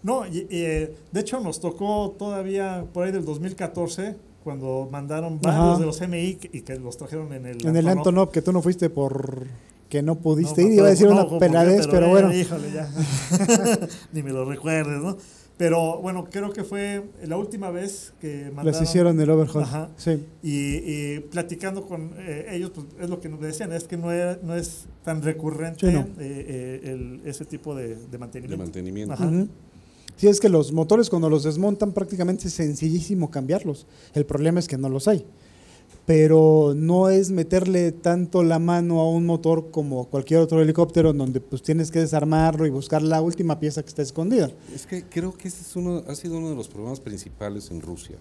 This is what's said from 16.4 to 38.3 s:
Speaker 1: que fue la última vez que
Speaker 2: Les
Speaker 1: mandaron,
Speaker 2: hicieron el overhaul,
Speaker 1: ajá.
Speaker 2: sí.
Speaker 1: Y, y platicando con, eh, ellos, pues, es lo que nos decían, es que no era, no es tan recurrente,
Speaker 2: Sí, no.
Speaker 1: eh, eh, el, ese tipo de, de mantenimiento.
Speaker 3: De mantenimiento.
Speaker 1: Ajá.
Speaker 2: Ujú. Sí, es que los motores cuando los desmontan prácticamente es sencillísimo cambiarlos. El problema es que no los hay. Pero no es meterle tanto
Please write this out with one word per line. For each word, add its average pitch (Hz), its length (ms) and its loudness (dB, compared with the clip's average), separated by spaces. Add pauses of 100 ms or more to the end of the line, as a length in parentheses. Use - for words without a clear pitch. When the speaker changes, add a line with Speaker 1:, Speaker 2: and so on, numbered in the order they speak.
Speaker 1:
que 208 100 -10
fue 202 400 -6 (220)
la 160 100 -6
última 196 360 -8
vez 185 500 -10
que 143 240 -10
Speaker 2:
Les 139 80 -14
Speaker 1:
mandaron, 156 300 -2
Speaker 2:
hicieron 170 360 4
el 151 100 4
overhaul, 156 340 2
Speaker 1:
ajá. 151 340 -6
Speaker 2:
sí. 156 260 -2 (200)
Speaker 1:
Y, 156 80 -4 (640)
y 151 40 -10 (120)
platicando 175 560 -8
con, 170 320 -10
eh, 156 320 -12
ellos, 180 240 -8
pues, 151 100 -14 (160)
es 175 80 -8
lo 180 100 -8
que 165 80 -14
nos 151 140 -12
decían, 156 320 -8
es 170 120 -8
que 175 120 -10
no 170 140 -6
era, 175 320 -4
no 170 120 -8
es 170 300 -10 (180)
tan 156 200 -6
recurrente, 156 640 -4
Speaker 2:
Sí, 175 60 4
no. 147 80 2
Speaker 1:
eh, 131 40 -4 (140)
eh, 131 640 -10
el, 127 420 -10
ese 143 180 -12
tipo 151 300 -12
de, 120 220 -10
de 123 240 -16
mantenimiento. 123 380 -12
Speaker 3:
De 92 60 -8
mantenimiento. 92 520 -8
Speaker 1:
Ajá. 180 100 0
Speaker 2:
Ujú. 175 220 0 (680)
Sí, 196 120 4
es 202 120 6
que 208 100 6
los 151 220 4
motores 165 380 4
cuando 165 200 2
los 151 140 4
desmontan 196 480 0
prácticamente 185 580 -2
es 160 40 -8
sencillísimo 160 800 -2
cambiarlos. 147 560 -4 (260)
El 147 120 0
problema 160 340 0
es 170 80 -4
que 139 100 -6
no 135 120 -4
los 131 180 -2
hay. 208 180 2 (840)
Pero 156 680 8
no 175 340 4
es 190 220 4
meterle 180 600 2
tanto 175 500 0